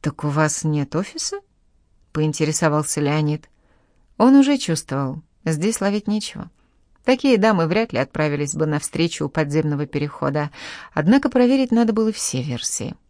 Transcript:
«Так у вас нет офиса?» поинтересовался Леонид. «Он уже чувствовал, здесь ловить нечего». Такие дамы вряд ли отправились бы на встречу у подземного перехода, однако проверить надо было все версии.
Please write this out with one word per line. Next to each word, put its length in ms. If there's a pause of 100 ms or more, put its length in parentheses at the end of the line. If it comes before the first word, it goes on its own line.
«Так 220
у 60
вас 340
нет 320
офиса?» 440 (720)
поинтересовался 880
Леонид. 500 (680)
«Он 180
уже 220
чувствовал, 640 (240)
здесь 360
ловить 260
нечего». 420 (540)
Такие 340
дамы 300
вряд 260
ли 60
отправились 560
бы 100
на 140
встречу 460
у 40
подземного 560
перехода, 640 (440)
однако 360
проверить 420
надо 220
было 180
все 300
версии. 540 (140)